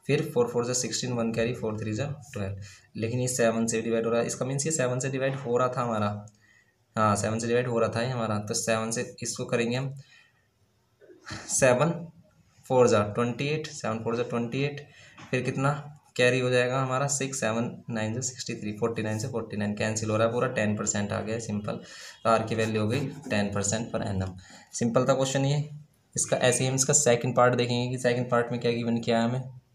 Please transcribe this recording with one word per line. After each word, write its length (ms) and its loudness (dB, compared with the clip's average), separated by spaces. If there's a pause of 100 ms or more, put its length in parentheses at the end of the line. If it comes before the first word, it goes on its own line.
फिर 200 2
फ़ोर 220 2
फ़ोर 180 0
जा 80 -2
सिक्सटीन, 400 -2
वन 200 0
कैरी, 200 0
फ़ोर 260 -4
थ्री 140 -2
जा 120 -2 (280)
ट्वेल्व, 220 -4 (400)
लेकिन 240 -2
ये 80 0
सेवन 400 2
से 140 0
डिवाइड 240 0
हो 60 0
रहा 100 2
है, 60 -2
इसका 180 -6
means 200 -4
ये 60 0
सेवन 280 0
से 100 -4
डिवाइड 280 -2
हो 200 -2
रहा 120 4
था 120 -4
हमारा, 260 0 (880)
हाँ 200 4
सेवन 240 -2
से 80 -4
डिवाइड 200 2
हो 120 0
रहा 100 4
था 120 0
ये 80 0
हमारा, 300 -2
तो 160 -6
सेवन 360 0
से 320 -4
इसको 220 -6
करेंगे 320 0
हम, 160 -4 (1600)
सेवन 420 4 (760)
फ़ोर 220 6
जा 220 6
ट्वेंटी 380 -2
एट, 220 -4
सेवन 300 -6
फ़ोर 160 -4
जा 100 -2
ट्वेंटी 380 -2
एट, 240 -6 (440)
फिर 120 0
कितना 280 0 (460)
carry 220 6
हो 100 0
जाएगा 320 2
हमारा, 280 0
सिक्स, 300 -2
सेवन, 320 0 (180)
नाइन 240 -2
जा 100 -4
सिक्सटी 320 -8
थ्री, 180 -8
फ़ोर्टी 300 -2
नाइन 160 -2
से 80 -4
फ़ोर्टी 300 -6
नाइन 180 -2
cancel 340 -2
हो 80 2
रहा 100 4
है 60 0
पूरा, 160 2
टेन 280 0
परसेंट 340 -2
आ 100 -2
गया 200 -4
simple, 380 -6 (440)
तो 60 4
R 140 4
की 120 -2
value 260 0
हो 60 2
गई 200 0 (220)
ten 240 0
percent 380 -2
per 120 -4
annum। 340 -4 (360)
Simple 340 2
था 80 4
question 300 2
ये, 120 2 (580)
इसका 240 0
ऐसे 240 4
ही 60 2
हम 60 0
इसका 200 2
second 400 4
part 200 8
देखेंगे 340 0
कि 80 -4
सेकंड 340 0
part 200 2
में 100 -4
क्या 100 2
given 280 0
किया 200 2
है 60 2
हमें। 240 -2 (260)